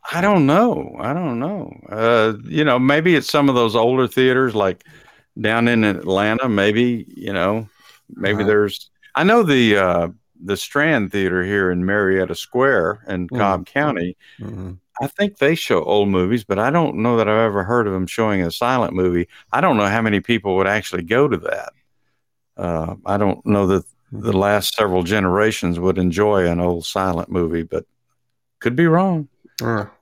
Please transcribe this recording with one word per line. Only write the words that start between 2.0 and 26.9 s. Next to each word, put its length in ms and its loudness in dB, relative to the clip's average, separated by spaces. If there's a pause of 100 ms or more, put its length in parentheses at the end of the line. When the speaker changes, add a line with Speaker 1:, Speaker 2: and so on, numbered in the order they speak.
Speaker 1:
you 180 -2
know, 160 2
maybe 360 2
it's 140 -2
some 200 2
of 60 2
those 200 2
older 320 2
theaters, 480 2
like 280 -2 (560)
down 280 0
in 160 2
Atlanta. 680 0
Maybe, 560 0 (100)
you 180 -10
know, 360 -2 (400)
maybe 300 -4
Speaker 2:
Uh-huh. 80 0
Speaker 1:
there's. 420 0 (240)
I 100 0
know 200 4
the, 340 4
uh, 300 2 (380)
the 120 -4
Strand 540 -2
Theater 340 0
here 260 0
in 140 -2
Marietta 500 0
Square 720 -2
in 200 -6
Speaker 2:
Mm-hmm. 100 -8
Speaker 1:
Cobb 280 0
County. 520 -4 (240)
Speaker 2:
Mm-hmm. 320 -12 (280)
Speaker 1:
I 60 -4
think 300 -4
they 180 2
show 280 0
old 260 2
movies, 340 0
but 160 -2
I 100 2
don't 280 0
know 180 0
that 140 2
I've 180 2
ever 160 -2
heard 240 0
of 60 -2
them 140 -2
showing 340 0
a 100 -2
silent 420 -2
movie. 360 0 (240)
I 80 0
don't 160 2
know 100 2
how 140 0
many 180 0
people 380 -2
would 100 2
actually 360 -4
go 260 2
to 80 -2
that. 340 -8 (840)
Uh, 380 -6 (100)
I 120 -2
don't 280 0
know 220 2
that 180 2 (260)
the 260 -4
last 380 0
several 280 0
generations 760 0
would 180 0
enjoy 500 2
an 120 0
old 260 -2
silent 440 -2